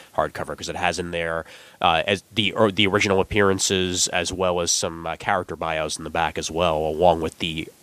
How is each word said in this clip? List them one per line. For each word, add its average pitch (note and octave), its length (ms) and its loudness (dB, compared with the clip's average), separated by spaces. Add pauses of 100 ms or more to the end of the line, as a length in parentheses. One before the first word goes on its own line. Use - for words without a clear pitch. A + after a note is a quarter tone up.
(160)
hardcover, D#2 380 -2
'cause - 140 -12
it D#2+ 80 -6
has F2 220 0
in F2 140 -6
there, E2 340 -4 (340)
uh, E2 260 4
as G2 160 0 (120)
the, G2 180 0
or, G#2+ 180 4
the G2 160 2
original G2 340 2
appearances F#2+ 880 2
as F2 260 -2
well F2+ 260 0
as E2+ 100 -2
some, E2 360 -2
uh, D#2 100 -6
character F#2 400 -2
bios D#2+ 400 -4
in D#2 80 -10
the D#2 60 -8
back D#2+ 260 -2
as E2 140 -6
well, E2 260 2
along D#2+ 460 2
with - 160 -6
the D#2+ 300 -6 (140)